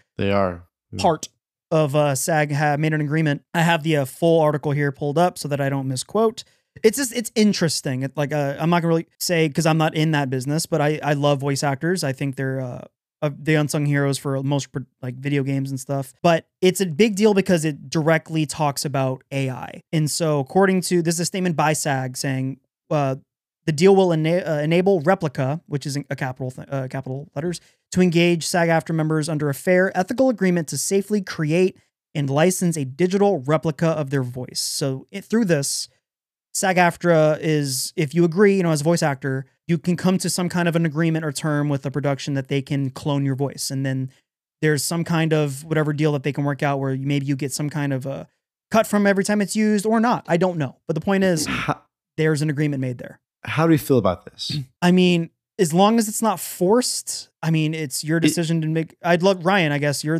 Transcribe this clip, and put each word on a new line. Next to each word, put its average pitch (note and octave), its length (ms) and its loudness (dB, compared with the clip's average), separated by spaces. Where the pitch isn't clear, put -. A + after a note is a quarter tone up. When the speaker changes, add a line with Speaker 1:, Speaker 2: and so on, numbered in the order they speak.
Speaker 1:
They G2 160 0
are. F#2 320 0
Yeah. F#2+ 120 -8
Speaker 2:
part E3+ 260 0
of, D3+ 260 0
uh, D3 180 2
sag D3+ 380 0
ha-, D3 240 0
made D#3 160 0
an D#3 80 0
agreement. D3+ 420 0
I E3+ 100 0
have E3+ 200 2
the, D#3 140 0
uh, C#3 80 0
full E3 360 2
article D3+ 320 0
here C#3+ 200 0
pulled C#3+ 260 -4
up F3+ 200 2
so D3+ 100 -8
that C#3+ 120 -2
I C#3 80 -2
don't C3+ 200 -4
misquote. G#3+ 560 -2
It's A3 160 4
just, C4 160 -4
it's A#3+ 200 -6
interesting. E3 680 0
It, C3+ 140 -6
like, C#3+ 160 -2
uh, C#3+ 260 -2
I'm D#3+ 120 0
not F3 100 2
gonna E3 80 0
really E3 180 0
say D#3+ 300 0
'cause D#3 180 -2
I'm D#3+ 120 2
not D#3+ 160 0
in D#3+ 180 0
that C#3+ 180 0
business, C#3 360 -2
but D#3+ 140 0
I, D3+ 220 0
I D3 120 0
love C#3+ 260 2
voice C#3 220 -2
actors. D#3+ 420 -2
I C3+ 80 -2
think C3+ 240 -6
they're, C3+ 240 -4
uh, B2 220 -10
uh, D3+ 140 -2
the D3+ 180 0
unsung D3+ 320 0
heroes C#3+ 320 2
for C3+ 240 -4
most C#3 280 -2
pro-, C#3 140 -8
like, B2+ 140 -8
video C#3 260 -2
games C3+ 280 -4
and C3+ 100 -6
stuff. C#3 320 -6
But E3+ 240 2
it's F#3 200 4
a G3 60 -2
big F#3+ 300 2
deal G#3+ 180 6
because F#3 300 2
it D3 240 -6
directly D#3+ 580 0
talks C#3+ 380 -4
about C3+ 480 -4
A C3+ 180 -2
I. - 320 -12
And D#3 180 0
so, D3+ 300 0
according F#3+ 420 2
to, F3 200 0
this E3 120 0
is E3 60 -4
a E3+ 40 -2
statement F3+ 320 -2
by D3+ 160 2
sag C3 440 -4
saying, C3 440 -4
uh, C#3 260 0
the D#3+ 60 0
deal F#3 240 6
will F#3 160 4
ena-, D#3+ 340 2
uh, D3+ 160 -2
enable F3+ 380 2
Replica, D3+ 680 -2
which C#3+ 200 -6
is C#3 100 -6
in, C#3+ 140 -6
a C#3 60 -6
capital B2+ 340 -8
th-, - 200 -14
uh, C3+ 180 -6
capital C3+ 460 -10
letters, E3 260 -6
to F3+ 80 2
engage F3 460 4
sag E3+ 220 2
aftra E3 260 0
members D#3 340 0
under D3+ 200 -2
a C#3 60 -2
fair, F#3 420 2
ethical B3 320 2
agreement F#3 400 2
to D3+ 100 -6
safely G3 440 0
create E3+ 540 0
and C#3+ 160 -2
license E3+ 460 2
a D3 80 -4
digital F3+ 560 2
replica D#3 480 0
of D3+ 220 -2
their C#3 120 0
voice. B2 380 -8
So C3+ 500 -4
it, F#3+ 140 -12
through A3+ 220 0
this, D3+ 420 0
sag F#3+ 260 0
aftra E3 600 4
is, C#3+ 560 -2
if D3+ 180 -2
you E3+ 100 4
agree, G3 320 6
you F#3+ 60 2
know, E3+ 80 2
as D3+ 120 0
a - 20 -2
voice E3+ 180 2
actor, C3+ 440 -2
you E3+ 120 0
can F3 180 -2
come F#3 220 0
to F3+ 120 -6
some F3+ 180 -2
kind F3 200 0
of E3 80 2
an E3+ 100 2
agreement D#3+ 380 0
or D3+ 80 -4
term D3 360 -2
with C#3 140 -2
the D3 80 -6
production C#3 440 -4
that C3 140 -4
they C#3 140 -2
can C#3 280 -4
clone C#3+ 340 -4
your C3+ 100 -2
voice. C3+ 360 -6
And C3+ 140 -4
then C3 260 -4
there's D3+ 220 2
some E3+ 200 -2
kind D#3+ 280 0
of D3 320 -2
whatever D#3 280 0
deal D3+ 200 0
that C#3 100 -2
they C#3+ 100 -2
can C#3+ 120 -4
work C#3+ 180 -4
out C#3+ 160 0
where C3+ 160 -2
you, C3+ 120 -6
maybe C#3+ 200 0
you C#3+ 100 -2
get C3 160 -6
some D3 180 -6
kind C#3+ 220 -4
of C3 140 -6
a D#3+ 220 -10
cut A3 160 2
from G#3 200 0
every G3 180 2
time G#3 160 0
it's G3 160 -4
used G#3+ 300 2
or A3+ 140 2
not. A3+ 280 0
I E3 80 2
don't F3 220 0
know. C3+ 180 -4
But E3 80 -4
the D#3+ 60 -4
point G3 240 2
is, E3+ 220 2
Speaker 1:
How C3+ 340 -4
Speaker 2:
there's D#3 260 2
an D#3 80 0
agreement D3 300 -2
made B2+ 180 -6
there. - 200 -16
Speaker 1:
how C3 220 0
do E3 60 6
you D3+ 60 6
feel C3 200 2
about F#2 260 0
this? - 320 -10
Speaker 2:
<clears throat> - 140 -20
I F3 100 6
mean, F3+ 380 4
as E3+ 160 2
long G#3 240 6
as G#3+ 100 0
it's - 140 -6
not G#3 180 0
forced, - 880 -2
I D#3+ 80 0
mean, D#3+ 240 0
it's D#3 280 -6
your D#3 160 0
Speaker 1:
It E3 40 -2
Speaker 2:
decision E3 400 0
to D#3 60 -2
make. D#3+ 340 -2
I'd E3+ 200 2
love, F#3+ 240 2
Ryan, F#3 260 2
I C#3+ 60 0
guess C#3+ 240 -2
you're, D#3 180 0